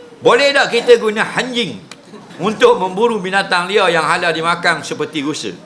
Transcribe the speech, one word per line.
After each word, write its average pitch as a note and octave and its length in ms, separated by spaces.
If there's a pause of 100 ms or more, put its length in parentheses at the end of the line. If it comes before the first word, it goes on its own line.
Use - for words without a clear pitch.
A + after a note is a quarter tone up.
(200)
Boleh A#3+ 360
tak G#3+ 180
kita A#3 240
guna G#3+ 260
anjing A3 540 (640)
untuk A3 400
memburu G3+ 400
binatang F#3 480
liar F#3+ 240
yang D#3+ 100
halal E3+ 300
dimakan E3+ 480
seperti D3+ 400
rusa? C3+ 320 (120)